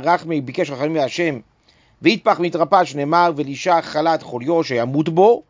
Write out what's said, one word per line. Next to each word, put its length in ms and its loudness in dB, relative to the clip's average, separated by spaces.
רחמי, 380 0
ביקש 300 -4
רחמים 240 -4
מהשם, 440 -2
ויטפח 380 2
והתרפא, 440 2
שנאמר, 520 0
"ואלישע 460 -2
חלה 320 0
את 80 -4
חוליו 420 -2
שימות 440 -2
בו, 420 4